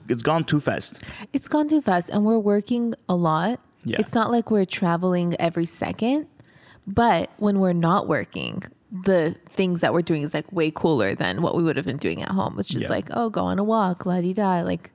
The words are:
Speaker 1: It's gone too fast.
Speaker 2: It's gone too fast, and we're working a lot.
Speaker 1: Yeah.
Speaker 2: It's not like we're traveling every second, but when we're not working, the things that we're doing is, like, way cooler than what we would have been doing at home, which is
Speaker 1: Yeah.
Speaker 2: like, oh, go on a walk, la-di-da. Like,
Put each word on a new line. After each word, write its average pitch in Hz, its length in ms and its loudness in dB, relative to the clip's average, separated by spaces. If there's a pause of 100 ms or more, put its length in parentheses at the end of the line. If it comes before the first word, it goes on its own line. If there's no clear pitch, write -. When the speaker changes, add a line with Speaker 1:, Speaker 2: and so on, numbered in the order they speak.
Speaker 1:
It's 120 140 -2
gone 156 220 2
too 151 160 2
fast. - 420 -4 (320)
Speaker 2:
It's - 140 -4
gone 302 200 2
too 302 140 2
fast, 175 300 0
and 208 120 0
we're 220 140 4
working 220 560 0 (160)
a 180 60 2
lot. 170 440 0 (240)
Speaker 1:
Yeah. - 160 -2
Speaker 2:
It's - 140 -2
not 226 160 2
like 233 220 0
we're 202 160 4
traveling 175 720 0
every 170 260 0
second, 254 600 -2 (580)
but 202 520 2
when 202 220 2
we're 185 140 4
not 170 340 2
working, 80 540 -4 (300)
the 185 440 2 (140)
things 180 320 0
that 143 100 2
we're 165 120 2
doing 160 180 0
is, 151 140 -4
like, - 180 -6
way 160 160 2
cooler 135 460 2
than 92 260 -2
what - 140 0
we 170 80 0
would 160 140 0
have - 100 -4
been 139 100 -4
doing - 240 -4
at - 80 -6
home, - 260 -2
which - 200 -6
is - 80 -4
Speaker 1:
Yeah. - 60 -4
Speaker 2:
like, - 220 -4
oh, 226 200 -2
go 185 100 -2
on 185 160 0
a 196 60 0
walk, 208 420 0
la-di-da. 185 560 0
Like, 170 340 -6